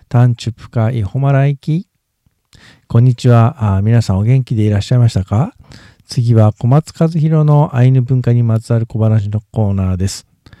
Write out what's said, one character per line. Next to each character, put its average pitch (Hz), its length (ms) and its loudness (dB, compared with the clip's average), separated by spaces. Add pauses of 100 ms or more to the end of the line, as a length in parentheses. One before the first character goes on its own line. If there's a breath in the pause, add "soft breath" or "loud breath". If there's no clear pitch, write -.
タ 123 180 2
ン 120 80 2
チ - 160 -10
ュ - 20 -8
プ - 180 -18
カ、 113 200 -2
イ 120 120 -4
ホ 98 160 -6
マ 139 140 0
ラ 139 140 2
イ 143 100 -2
キ。 160 320 -6 (1000 loud breath)
こ - 120 -2
ん 120 60 4
に 127 100 2
ち 127 140 -4
は。 113 480 2
あ、 95 60 -2
皆 113 180 2
さ 101 140 -2
ん 92 40 0
お 101 40 -2
元 127 200 0
気 120 120 -6
で 107 80 -2
い 107 80 0
ら 104 80 0
っ - 20 -4
し - 100 -6
ゃ 127 60 0
い - 20 2
ま 120 100 4
し - 40 -6
た 92 100 -2
か？ 127 320 -4 (520 loud breath)
次 120 280 -2
は 107 200 4
小 - 120 -6
松 139 320 0
和 165 100 0
弘 156 380 0
の 147 300 2
ア 120 80 2
イ 131 80 4
ヌ 131 80 2
文 123 220 -2
化 120 100 0
に 120 100 2
ま 113 160 0
つ - 140 -8
わ 117 60 2
る 113 80 -4
小 - 120 -8
話 110 300 0
の 104 140 -6 (100)
コ 107 180 -2
ー - 40 -2
ナ 95 200 -2
ー - 40 -4
で 95 100 -2
す。 - 180 -14 (340 loud breath)